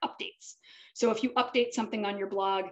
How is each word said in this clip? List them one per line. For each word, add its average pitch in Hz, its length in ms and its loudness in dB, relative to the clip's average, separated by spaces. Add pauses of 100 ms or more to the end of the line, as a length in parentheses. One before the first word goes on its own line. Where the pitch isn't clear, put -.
updates. - 520 -8 (400)
So 233 160 4
if 220 100 0
you 262 100 2
update 240 420 2
something 220 300 -2
on 202 140 -2
your 196 100 -2
blog, 196 440 0